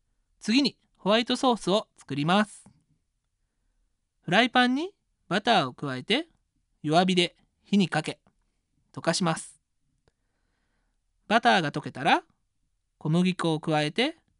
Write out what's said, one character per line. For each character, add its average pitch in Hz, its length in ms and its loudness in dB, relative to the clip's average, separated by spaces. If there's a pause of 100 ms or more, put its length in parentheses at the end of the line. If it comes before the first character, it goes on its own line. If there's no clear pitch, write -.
(400)
次 262 240 0
に - 120 -2 (200)
ホ - 140 -4
ワ 220 80 4
イ 240 60 0
ト 247 120 -2
ソ 254 160 2
ー 220 40 -2
ス - 140 -4
を 208 160 0 (100)
作 - 200 -12
り 143 80 -2
ま 190 200 2
す。 - 200 -14 (1600)
フ 156 100 -8
ラ 208 100 4
イ 254 80 0
パ 247 160 2
ン 247 80 0
に 330 160 -4 (380)
バ 185 120 -2
タ 202 260 2
ー - 20 -4
を 123 60 -12
加 135 220 -8
え 127 60 -8
て、 285 240 -2 (560)
弱 156 220 2
火 185 100 2
で 170 220 0 (260)
火 - 160 0
に 185 100 4
か 156 140 -2
け、 147 160 -10 (720)
溶 - 80 -16
か 165 140 -2
し - 80 -4
ま 165 140 0
す。 - 260 -16 (1700)
バ 226 80 4
タ 226 160 4
ー 175 60 2
が 143 100 -4
溶 151 80 -6
け 131 120 -10
た 127 120 -8
ら、 233 200 2 (760)
小 - 100 -8
麦 180 260 0
粉 165 200 -2
を 151 60 -6
加 151 200 -2
え 151 100 -2
て、 269 280 -4 (220)